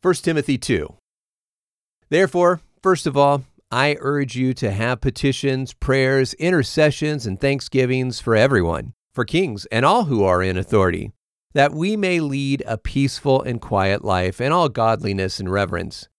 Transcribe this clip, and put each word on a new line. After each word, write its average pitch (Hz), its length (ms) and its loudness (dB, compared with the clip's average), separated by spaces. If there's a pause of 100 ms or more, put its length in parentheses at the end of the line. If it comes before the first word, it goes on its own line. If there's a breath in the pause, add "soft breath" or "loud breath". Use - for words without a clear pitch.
First 175 220 2
Timothy 147 360 0
two. 85 360 -2 (1120)
Therefore, 175 520 2 (220)
first 185 240 2
of 139 100 0
all, 143 260 4 (280)
I 143 280 2
urge 139 360 -2
you 127 180 0
to 113 180 -2
have 113 300 -2
petitions, 135 720 -2
prayers, 135 640 0
intercessions, 151 880 0
and 98 140 -4
thanksgivings 131 800 0
for 113 160 0
everyone, 98 580 2 (200)
for 120 120 -2
kings 156 400 -4
and 113 180 -2
all 196 220 4
who 117 180 0
are 92 200 2
in 95 120 -2
authority, 95 560 0 (420)
that 143 200 2
we 185 240 -2
may 185 220 0
lead 139 460 -2
a 113 120 -4
peaceful 135 640 0
and 120 180 -4
quiet 98 460 0
life 92 340 -2
in 131 120 0
all 170 180 2
godliness 104 680 -2
and 92 120 -6
reverence. 87 560 -4 (120)